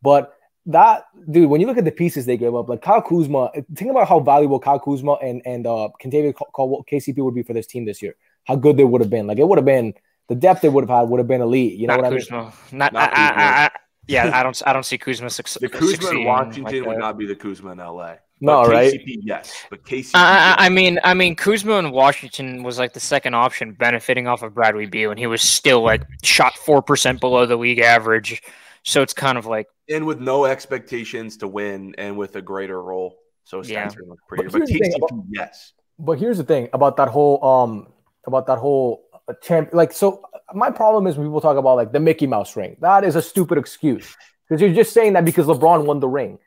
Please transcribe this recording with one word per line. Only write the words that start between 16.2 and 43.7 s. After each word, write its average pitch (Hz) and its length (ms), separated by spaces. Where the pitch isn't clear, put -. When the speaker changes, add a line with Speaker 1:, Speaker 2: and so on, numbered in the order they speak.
Speaker 3:
Washington 127 360
Speaker 2:
like 131 100
Speaker 3:
would 110 100
Speaker 2:
that. - 20
Speaker 3:
not 107 180
be 104 100
the 101 80
Kuzma 95 360
in 90 80
L 87 220
A. 85 160
Speaker 1:
No, 143 220
Speaker 3:
But 117 60
Speaker 1:
right? 123 220
Speaker 3:
K 135 60
C - 80
P, 117 180
yes. 98 460
But - 160
K 131 160
C 131 120
P, 180 40
Speaker 2:
I, 180 40
I, 180 280
Speaker 3:
yes. 185 100
Speaker 2:
I 190 100
mean, 185 340
I 180 100
mean, 180 220
Kuzma 214 420
in 160 140
Washington 131 720
was, 123 160
like, 123 140
the 131 60
second 127 360
option 117 380
benefiting 120 540
off 123 160
of 110 120
Bradley 107 320
Beal, 107 240
and 107 80
he 120 80
was 113 140
still, 127 420
like, 113 200
shot - 340
four 143 240
percent 127 380
below 127 260
the 120 120
league 120 220
average. 113 600
So - 180
it's 131 120
kind 131 240
of 113 80
like 110 220
Speaker 3:
And 156 160
with 151 160
no 135 240
expectations 120 920
to 107 100
win 98 500
and 101 200
with 101 200
a 98 40
greater 95 400
role. 92 380
So 95 160
his 90 100
Speaker 2:
Yeah. 104 180
Speaker 3:
stats 104 100
are - 40
gonna 90 100
look 87 160
prettier. - 220
Speaker 1:
But - 40
Speaker 3:
But 311 60
Speaker 1:
here's 302 100
the 165 100
thing 190 120
Speaker 3:
K - 20
C 147 60
P, 156 60
Speaker 1:
about 101 140
Speaker 3:
yes. - 440
Speaker 1:
But 156 200
here's 220 180
the 160 80
thing 127 260
about 135 260
that 135 120
whole, 143 360
um, 123 420
about 131 220
that 131 100
whole, 131 480
uh, 165 140
champ-, 160 320
like, 165 180
so - 320
my 240 180
problem 220 360
is 147 100
when 147 100
people 151 140
talk 147 160
about, 131 180
like, 113 160
the 143 80
Mickey 156 260
Mouse 110 300
ring. 95 240
That 196 240
is 165 140
a 160 40
stupid 165 360
excuse - 580